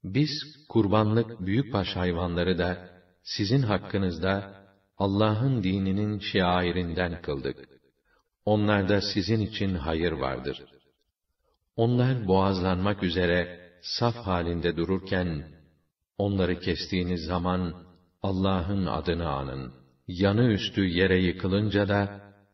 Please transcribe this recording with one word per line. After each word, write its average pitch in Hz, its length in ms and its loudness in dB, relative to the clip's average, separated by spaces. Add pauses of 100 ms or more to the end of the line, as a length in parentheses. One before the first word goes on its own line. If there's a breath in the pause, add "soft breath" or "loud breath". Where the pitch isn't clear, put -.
Biz 135 280 0 (380)
kurbanlık 107 760 2
büyükbaş 101 500 0
hayvanları 87 600 0
da 90 320 -2 (340)
sizin 113 380 0
hakkınızda 98 1000 -2 (340)
Allah'ın 107 680 2
dininin 98 560 0
şiairinden 90 1000 0
kıldık. 67 360 -6 (880)
Onlarda 104 560 4
sizin 107 400 0
için 98 340 -2
hayır 82 360 0
vardır. 65 520 -6 (1120)
Onlar 123 520 2
boğazlanmak 95 760 2
üzere 90 680 0 (120)
saf 117 340 -2
halinde 87 600 -2
dururken, 90 720 -2 (680)
onları 95 420 0
kestiğiniz 87 680 -2
zaman 90 600 -2 (360)
Allah'ın 95 640 0
adını 80 440 -2
anın. 67 440 -6 (340)
Yanı 101 440 2
üstü 98 340 0
yere 92 340 4
yıkılınca 98 680 0
da 101 460 -2 (200)